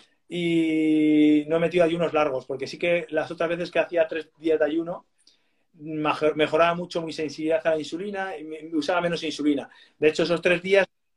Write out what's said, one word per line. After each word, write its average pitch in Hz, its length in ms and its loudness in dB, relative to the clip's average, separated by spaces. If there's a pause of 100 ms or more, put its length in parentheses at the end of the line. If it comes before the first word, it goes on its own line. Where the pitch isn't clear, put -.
(280)
y 156 1200 4
no 160 80 2
he 165 40 0
metido 170 240 4
ayunos 165 280 0
largos 143 340 0
porque 135 200 -8
sí - 120 -12
que 175 300 -2
las 151 220 -4
otras 165 180 -4
veces 170 220 -4
que - 80 -2
hacía 160 280 0
tres 160 320 -8
días 156 200 0
de 151 80 2
ayuno 165 400 -6 (720)
majo-, 151 540 -2
mejoraba 156 400 2
mucho 175 280 -6
mi 160 100 -8
sensibilidad 156 540 -4
a 165 40 4
la 160 80 0
insulina 190 580 -8
y 151 80 -16
me, 156 300 -14
usaba 175 260 0
menos 170 240 -2
insulina. 147 440 -2 (300)
De 151 100 4
hecho, 156 140 2
esos 165 180 0
tres 180 220 2
días 190 240 4 (300)